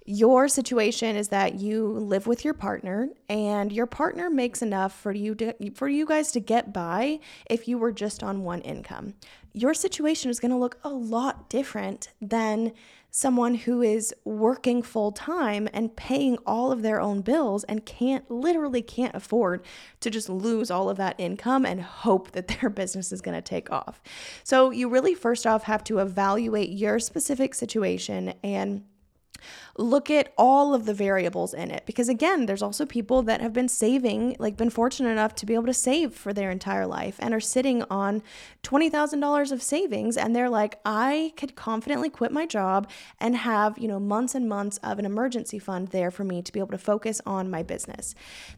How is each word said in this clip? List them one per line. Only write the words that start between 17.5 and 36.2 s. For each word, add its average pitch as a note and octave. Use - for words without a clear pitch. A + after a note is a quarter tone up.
and G#3+
can't, C4+
literally C4+
can't -
afford F#3+
to A#3
just G#3+
lose A3
all F#3+
of G3
that F#3+
income A#3
and F3+
hope F#3+
that F#3
their A#3+
<laughs> -
business F#3+
is F#3
gonna F3
take -
off. -
So C4
you B3
really C4
first A#3+
off A3
have G#3+
to G#3+
evaluate G3+
your G#3
specific C4
situation F#3
and G3+
look A#3+
at D4
all C#4
of A3+
the G#3+
variables F#3+
in F3
it. -
Because A#3+
again, C#4+
there's G3
also G#3
people B3+
that A3
have A3+
been B3
saving, A#3+
like, G#3+
been A#3
fortunate A#3
enough A3
to G3+
be A3+
able A#3
to B3+
save C4+
for -